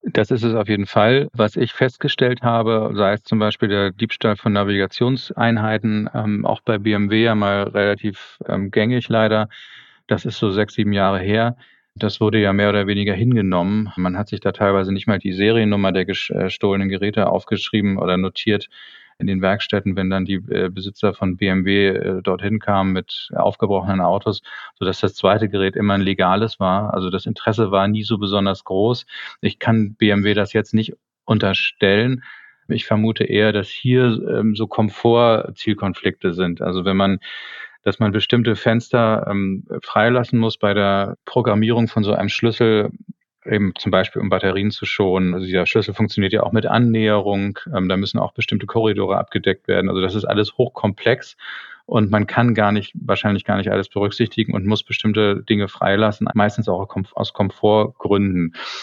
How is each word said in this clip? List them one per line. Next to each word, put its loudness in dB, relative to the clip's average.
Das 0
ist 0
es 2
auf -2
jeden 0
Fall. 2
Was 0
ich -2
festgestellt 0
habe, 0
sei 2
es -4
zum 0
Beispiel 0
der 0
Diebstahl -2
von -2
Navigationseinheiten, 0
ähm, -2
auch -2
bei 0
B 0
M 0
W 2
ja 2
mal 0
relativ, -2
ähm, -4
gängig 0
leider. 2
Das -2
ist -8
so 0
sechs, -2
sieben 0
Jahre 2
her. 0
Das -2
wurde 2
ja 4
mehr 2
oder 2
weniger -2
hingenommen. 0
Man -2
hat -4
sich -6
da -2
teilweise 2
nicht -6
mal 4
die -4
Seriennummer 2
der 0
ges-, -4
äh, -2
gestohlenen 0
Geräte 0
aufgeschrieben 0
oder 0
notiert -2
in -4
den 0
Werkstätten, 0
wenn -2
dann 0
die, -2
äh, -2
Besitzer -4
von -2
B 0
M 2
W, 2
äh, -2
dorthin -2
kamen 0
mit -8
aufgebrochenen 0
Autos, 0
sodass -4
das -2
zweite 2
Gerät 0
immer 2
ein 2
legales 0
war. 0
Also -2
das -4
Interesse -2
war 2
nie 0
so -2
besonders -2
groß. -2
Ich -2
kann 0
B 2
M 2
W 2
das -2
jetzt 0
nicht 0
unterstellen. 2
Ich -4
vermute 0
eher, 2
dass -2
hier, 2
ähm, 0
so -4
Komfort-Zielkonflikte 0
sind. -2
Also -4
wenn 0
man, 2
dass -2
man 2
bestimmte 0
Fenster, 0
ähm, -4
freilassen 2
muss 0
bei 2
der 0
Programmierung 2
von 0
so 0
einem 0
Schlüssel, 2
eben 0
zum -4
Beispiel 0
um -2
Batterien 0
zu -8
schonen. 0
Also -4
dieser 0
Schlüssel 0
funktioniert 0
ja 2
auch -2
mit 0
Annäherung. 2
Ähm, 0
da 0
müssen -2
auch -2
bestimmte -4
Korridore 0
abgedeckt -4
werden. 2
Also -2
das -2
ist -4
alles 0
hochkomplex -2
und 2
man 2
kann 2
gar 2
nicht, -4
wahrscheinlich -2
gar 0
nicht -2
alles 0
berücksichtigen -2
und -2
muss 0
bestimmte 0
Dinge 0
freilassen, 0
meistens 0
auch -2
kom-, -6
aus -4
Komfortgründen. 0